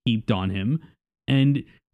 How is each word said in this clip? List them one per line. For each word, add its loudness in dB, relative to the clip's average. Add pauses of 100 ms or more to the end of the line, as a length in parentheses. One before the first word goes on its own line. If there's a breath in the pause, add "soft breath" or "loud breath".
heaped -2
on 0
him. -2 (460 loud breath)
And, 2 (300 soft breath)